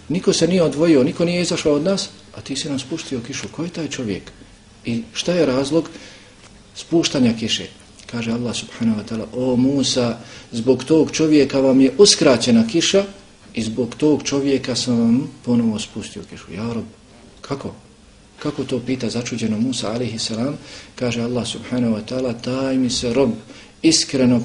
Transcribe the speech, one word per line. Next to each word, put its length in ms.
Niko 240
se 160
nije 140
odvojio, 420
niko 200
nije 180
izašao 320
od 80
nas, 260
a 40
ti 160
si 120
nam 100
spustio 420
kišu. 320
Ko 120
je 40
taj 200
čovjek? 340
I 180
šta 200
je 140
razlog 440
spuštanja 600
kiše?” 320
Kaže 260
Allah, 240
subhanahu 440
wa 40
ta'ala: 200
„O 200
Musa, 600
zbog 320
tog 260
čovjeka 500
vam 200
je 180
uskraćena 680
kiša 380
i 80
zbog 320
tog 280
čovjeka 540
sam 220
vam 320
ponovo 340
spustio 520
kišu.” 260
Ja 160
Rab, 120
kako? 340
Kako 240
to 140
pita 320
začuđeno 500
Musa, 320
alejhi 260
salam? 380
Kaže 260
Allah, 240
subhanahu 480
wa 140
ta'ala: 320
„Taj 380
mi 120
se 220
rob 180
iskreno 640